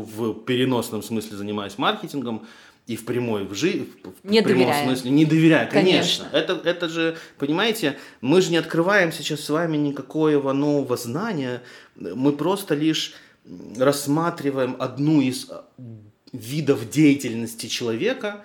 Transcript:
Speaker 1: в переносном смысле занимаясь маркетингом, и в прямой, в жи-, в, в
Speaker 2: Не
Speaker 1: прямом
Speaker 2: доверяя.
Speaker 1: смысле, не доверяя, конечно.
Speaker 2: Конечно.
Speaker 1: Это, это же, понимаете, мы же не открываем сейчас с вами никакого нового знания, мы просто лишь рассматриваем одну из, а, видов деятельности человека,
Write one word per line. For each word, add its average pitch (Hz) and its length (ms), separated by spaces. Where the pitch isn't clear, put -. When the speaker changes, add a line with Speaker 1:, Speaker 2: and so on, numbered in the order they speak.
Speaker 1:
в 110 340
переносном 120 680
смысле 107 340
занимаясь 101 420
маркетингом, 143 680
и 113 100
в - 80
прямой, 117 400
в 98 100
жи-, 147 320
в, - 240
в 196 40
Speaker 2:
Не 220 120
Speaker 1:
прямом 180 220
Speaker 2:
доверяя. 147 220
Speaker 1:
смысле, 127 240
не 151 160
доверяя, 156 440
конечно. 175 600
Speaker 2:
Конечно. 160 240
Speaker 1:
Это, 156 140
это 175 200
же, 160 280
понимаете, 165 600
мы 151 180
же 165 100
не 170 60
открываем 165 560
сейчас 147 280
с - 100
вами 160 260
никакого 143 760
нового 139 440
знания, 131 680
мы 123 360
просто 165 420
лишь 151 380
рассматриваем 139 1040
одну 139 400
из, 127 300
а, - 140
видов 120 580
деятельности 123 760
человека, 202 800